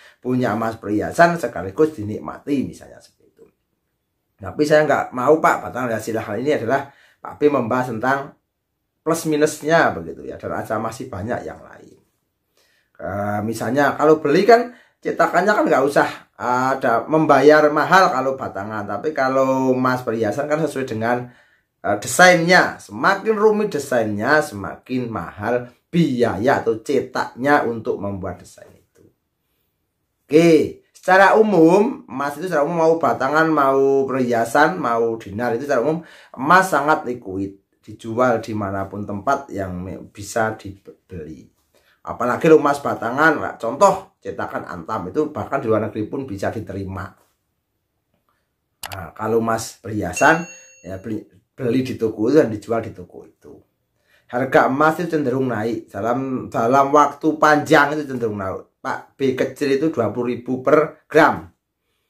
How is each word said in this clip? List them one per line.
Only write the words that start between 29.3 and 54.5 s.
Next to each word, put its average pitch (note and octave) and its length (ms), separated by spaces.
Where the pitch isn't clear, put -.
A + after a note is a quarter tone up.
Oke, D#3 640
secara F#3 480
umum G3+ 640
emas C#3+ 320
itu E3+ 80
secara D#3+ 240
umum D#3+ 160
mau D#3+ 160
batangan, C#3 480
mau C3+ 560
perhiasan, C3 720
mau A#2 400
dinar, A2+ 400
itu C#3 80
secara C3+ 160
umum D#3+ 240
emas F3+ 320
sangat D3 400
liquid, G2 480
dijual A2+ 640
dimanapun G2+ 640
tempat G#2 400
yang F#2 240
me-, F2+ 400
bisa A2 400
dibeli. - 960
Apalagi A#2 400
lo D#3 160
emas C#3+ 160
batangan, A#2 800
contoh - 640
cetakan G#2+ 480
Antam F2+ 400
itu D3+ 240
bahkan B2+ 280
di A#2 80
luar G#2+ 200
negeri A2 160
pun C3+ 240
bisa G2 240
diterima. F#2+ 560
Nah, F#2 280
kalau A2 240
emas A2+ 400
perhiasan A2 600
ya F#2 160
beli, A2 240
beli B2+ 320
di A2+ 160
toko A2 240
itu C#3+ 160
dan A#2+ 80
dijual A2 320
di G#2 80
toko - 320
itu. - 320
Harga B2+ 320